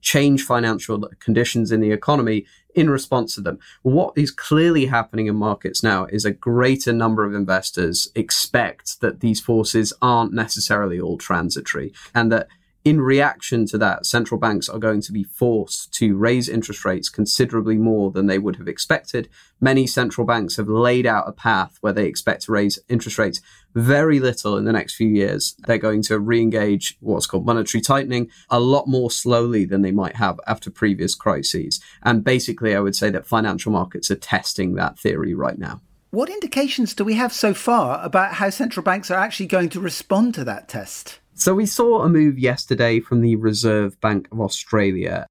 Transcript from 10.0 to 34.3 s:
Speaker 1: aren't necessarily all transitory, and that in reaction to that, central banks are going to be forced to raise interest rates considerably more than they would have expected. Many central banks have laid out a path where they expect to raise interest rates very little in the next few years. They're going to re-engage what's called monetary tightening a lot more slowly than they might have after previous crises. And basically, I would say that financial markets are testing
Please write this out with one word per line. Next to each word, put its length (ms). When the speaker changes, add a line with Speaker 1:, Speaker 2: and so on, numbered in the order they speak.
Speaker 1:
aren't 320
necessarily 680
all 200
transitory, 760
and 160
that 160
in 160
reaction 640
to 140
that, 260
central 340
banks 300
are 100
going 220
to 100
be 140
forced 720
to 200
raise 320
interest 380
rates 240
considerably 680
more 360
than 160
they 120
would 160
have 140
expected. 580
Many 280
central 380
banks 300
have 140
laid 360
out 220
a 60
path 480
where 100
they 140
expect 380
to 100
raise 340
interest 300
rates 240
very 460
little 340
in 80
the 80
next 240
few 140
years. 440
They're 100
going 260
to 140
re-engage 840
what's 240
called 200
monetary 360
tightening 500
a 120
lot 260
more 240
slowly 540
than 160
they 100
might 240
have 320
after 240
previous 420
crises. 680
And 200
basically, 500
I 60
would 160
say 140
that 160
financial 480
markets 380
are 40
testing 600